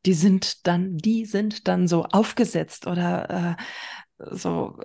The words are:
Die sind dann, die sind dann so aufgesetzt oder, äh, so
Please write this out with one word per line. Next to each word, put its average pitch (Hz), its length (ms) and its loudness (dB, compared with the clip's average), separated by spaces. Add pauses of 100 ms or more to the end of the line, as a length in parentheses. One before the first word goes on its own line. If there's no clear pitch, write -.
Die 185 80 6
sind 185 540 2
dann, 175 300 0
die 220 280 0
sind 214 420 -2
dann 180 200 4
so 170 180 2
aufgesetzt - 840 0
oder, 175 680 -2
äh, - 800 -14
so 170 500 -4